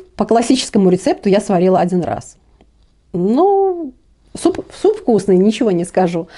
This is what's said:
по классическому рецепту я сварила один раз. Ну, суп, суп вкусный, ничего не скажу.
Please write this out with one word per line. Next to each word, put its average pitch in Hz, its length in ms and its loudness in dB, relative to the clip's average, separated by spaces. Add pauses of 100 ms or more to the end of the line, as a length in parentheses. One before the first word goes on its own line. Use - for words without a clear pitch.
(160)
по 208 80 -2
классическому 226 640 0
рецепту 196 380 -2
я 196 120 2
сварила 185 380 2
один 175 240 0
раз. - 360 -10 (760)
Ну, 339 800 0 (420)
суп, - 300 -2 (180)
суп 415 160 2
вкусный, 202 380 2
ничего 214 340 2
не 175 140 -2
скажу. 175 420 -2 (120)